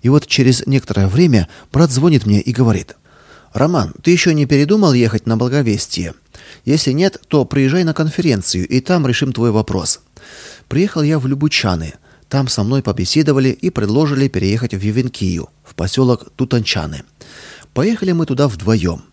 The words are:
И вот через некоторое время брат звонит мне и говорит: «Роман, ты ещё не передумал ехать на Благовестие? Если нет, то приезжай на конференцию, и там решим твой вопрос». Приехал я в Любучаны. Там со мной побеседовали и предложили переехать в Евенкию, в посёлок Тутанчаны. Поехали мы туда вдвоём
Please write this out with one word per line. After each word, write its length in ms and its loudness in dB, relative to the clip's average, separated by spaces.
И 80 2
вот 180 4
через 400 2
некоторое 400 0
время 400 4
брат 200 4
звонит 340 2
мне 160 2
и 100 -4
говорит: 460 0
«Роман, 400 0
ты 80 2
ещё 200 2
не 140 2
передумал 480 2
ехать 340 0
на 100 0
Благовестие? 760 -2
Если 260 0
нет, 360 -2
то 180 2
приезжай 380 0
на 100 0
конференцию, 760 -2
и 140 0
там 260 0
решим 260 -2
твой 180 0
вопрос». 500 -2
Приехал 360 -2
я 160 2
в 60 -4
Любучаны. 680 -2
Там 180 0
со 160 -2
мной 180 0
побеседовали 680 0
и 200 -4
предложили 600 0
переехать 440 -2
в 60 -6
Евенкию, 680 -4
в 100 -20
посёлок 600 0
Тутанчаны. 680 -4
Поехали 400 0
мы 120 0
туда 220 0
вдвоём 640 -2